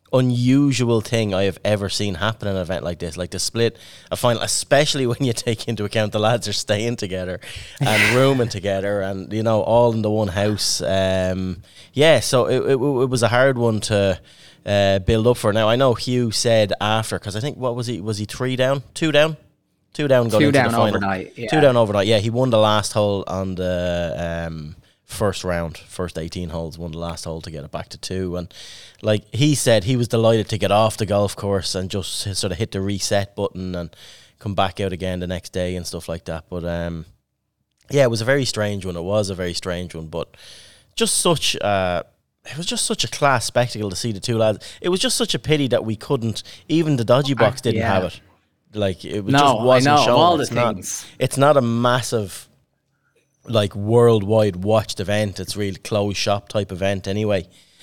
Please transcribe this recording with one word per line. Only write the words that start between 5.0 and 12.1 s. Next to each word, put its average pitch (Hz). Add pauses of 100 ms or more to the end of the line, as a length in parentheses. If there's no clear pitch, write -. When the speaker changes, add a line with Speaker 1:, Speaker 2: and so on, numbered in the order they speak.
Speaker 1:
<laughs> 117
when 123
you 120
take -
into 107
account 107
the 107
lads 107
are 101
staying 110
together 92 (400)
and 110
Speaker 2:
<laughs> -
Speaker 1:
rooming 131
together 101
and, 95
you 110
know, 110
all 117
in 110
the 107
one 107
house. 101
Um, 92 (300)
yeah, 143